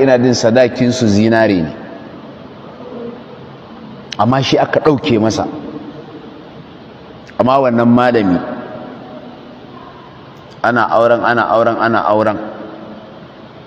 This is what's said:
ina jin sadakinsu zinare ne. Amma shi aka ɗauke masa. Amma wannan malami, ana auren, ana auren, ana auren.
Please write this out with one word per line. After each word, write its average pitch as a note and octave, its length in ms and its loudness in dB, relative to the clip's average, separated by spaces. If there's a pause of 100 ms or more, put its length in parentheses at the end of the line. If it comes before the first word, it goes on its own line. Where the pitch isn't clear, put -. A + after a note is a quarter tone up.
ina C3 160 6
jin B2 160 4
sadakinsu A#2+ 760 2
zinare G#2+ 540 4
ne. D2 100 -4 (2500)
Amma B2+ 240 2
shi C#3 160 2
aka - 220 0
ɗauke A#2+ 380 2
masa. G#2+ 280 0 (1900)
Amma B2+ 180 2
wannan A#2+ 300 2
malami, A#2 500 4 (2250)
ana A#2 320 2
auren, A#2 300 4
ana A#2 260 2
auren, A2+ 300 2
ana A2+ 260 2
auren. G#2+ 320 2 (1300)